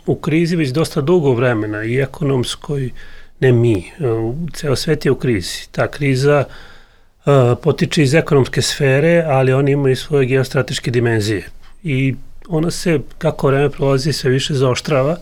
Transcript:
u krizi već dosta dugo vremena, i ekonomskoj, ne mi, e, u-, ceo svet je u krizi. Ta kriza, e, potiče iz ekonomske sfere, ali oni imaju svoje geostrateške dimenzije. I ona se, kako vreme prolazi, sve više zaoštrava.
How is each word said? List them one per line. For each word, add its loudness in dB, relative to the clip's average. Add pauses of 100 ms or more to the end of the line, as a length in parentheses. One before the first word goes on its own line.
u 0
krizi 0
već 0
dosta -2
dugo 2
vremena, 0
i -2
ekonomskoj, -4 (500)
ne 6
mi, 2
e, 0
u-, -2 (180)
ceo -2
svet -2
je 4
u 2
krizi. -4
Ta -2
kriza, 2 (840)
e, 6
potiče 0
iz 2
ekonomske 2
sfere, 2
ali 2
oni 2
imaju 2
svoje 0
geostrateške -2
dimenzije. 0 (340)
I -2 (360)
ona 0
se, 0 (180)
kako -2
vreme 2
prolazi, 0
sve -2
više 0
zaoštrava. 0